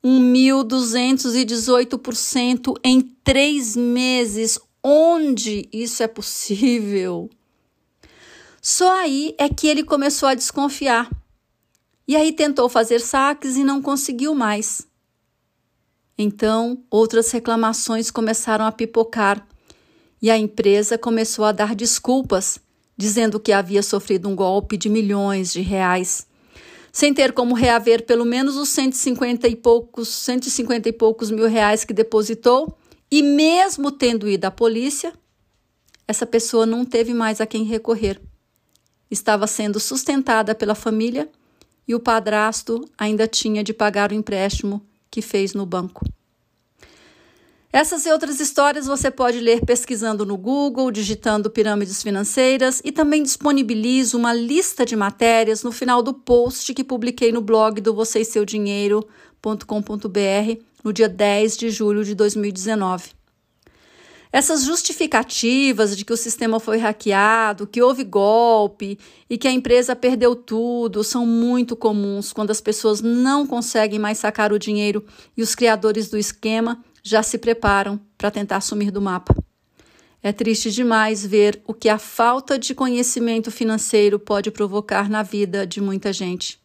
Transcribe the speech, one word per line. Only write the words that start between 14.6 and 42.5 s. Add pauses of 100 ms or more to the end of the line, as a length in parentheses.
Então,
outras
reclamações
começaram
a
pipocar. (800)
E
a
empresa
começou
a
dar
desculpas, (360)
dizendo
que
havia
sofrido
um
golpe
de
milhões
de
reais, (640)
sem
ter
como
reaver
pelo
menos
os
cento
e
cinquenta
e
poucos,
cento
e
cinquenta
e
poucos
mil
reais
que
depositou, (360)
e
mesmo
tendo
ido
à
polícia, (960)
essa
pessoa
não
teve
mais
a
quem
recorrer. (920)
Estava
sendo
sustentada
pela
família (580)
e
o
padrasto